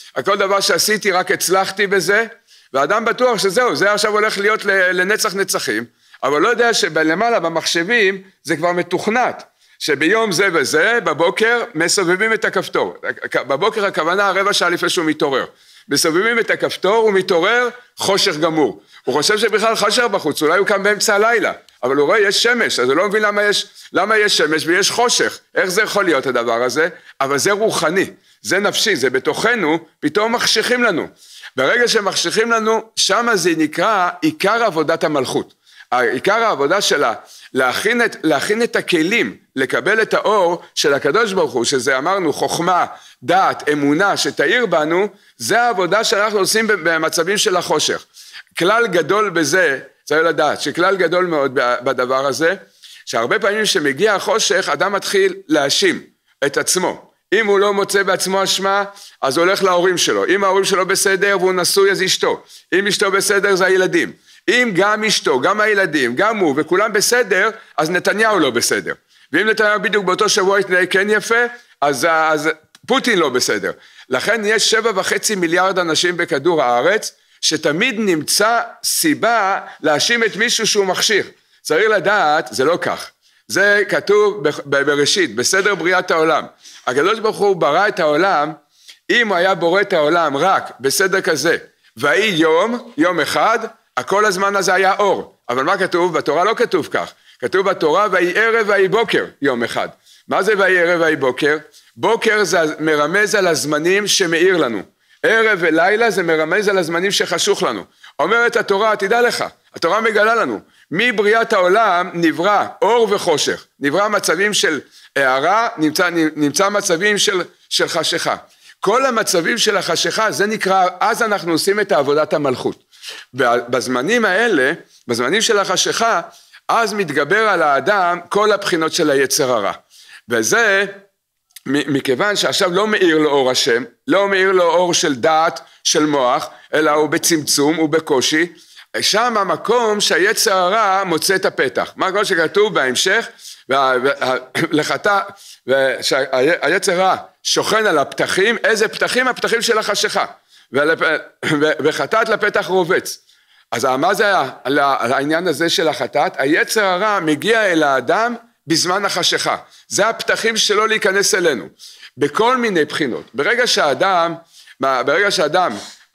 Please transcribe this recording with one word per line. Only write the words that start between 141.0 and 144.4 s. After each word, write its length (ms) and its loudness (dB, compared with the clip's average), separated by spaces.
מוצא 320 0
את 100 -2
הפתח. 500 -2
מה 160 -2
כמו 140 0
שכתוב 480 0
בהמשך, 540 0
וה-, 240 2
וה-, 320 0